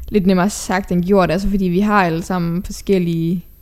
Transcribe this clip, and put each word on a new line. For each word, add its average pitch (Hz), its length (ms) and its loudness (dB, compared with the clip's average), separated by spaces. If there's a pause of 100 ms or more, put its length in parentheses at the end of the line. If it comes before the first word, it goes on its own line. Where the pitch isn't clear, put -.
lidt 202 160 0
nemmere 185 240 4
sagt 190 420 -4
end 180 120 0
gjort, 180 280 4
altså 196 180 -2
fordi 196 160 0
vi 175 140 0
har 208 260 2
alle 165 180 -2
sammen 175 400 -2
forskellige 170 800 -2 (160)